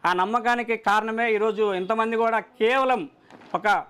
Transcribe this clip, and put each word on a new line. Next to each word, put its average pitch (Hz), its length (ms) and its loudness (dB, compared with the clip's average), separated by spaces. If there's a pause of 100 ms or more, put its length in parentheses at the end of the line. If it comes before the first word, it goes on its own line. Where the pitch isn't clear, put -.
ఆ 180 40 2 (100)
నమ్మకానికి 233 520 0 (140)
కారణమే 220 380 0 (100)
ఈరోజు 214 280 0 (160)
ఇంతమంది 220 440 -2
కూడా 226 160 0 (200)
కేవలం 254 420 2 (560)
ఒక 196 80 -2 (240)